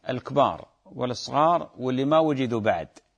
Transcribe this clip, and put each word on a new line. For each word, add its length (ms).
الكبار 600
والصغار 960
واللي 260
ما 140
وجدوا 420
بعد. 280